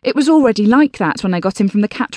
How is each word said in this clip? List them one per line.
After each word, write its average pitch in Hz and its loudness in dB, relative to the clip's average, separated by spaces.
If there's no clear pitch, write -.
It - -4
was 285 0
already 254 2
like 277 2
that - -4
when 185 -2
I 175 -2
got 185 -4
him 196 2
from 208 0
the 214 0
cat - -6